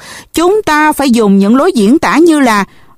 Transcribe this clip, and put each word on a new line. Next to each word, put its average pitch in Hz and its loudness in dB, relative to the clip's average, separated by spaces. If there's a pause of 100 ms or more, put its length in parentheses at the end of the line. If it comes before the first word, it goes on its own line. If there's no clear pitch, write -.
(340)
chúng 381 0
ta 302 0
phải 277 -4
dùng 214 2
những 202 2
lối 339 0
diễn 233 0
tả 196 -2
như 311 2
là 214 0 (340)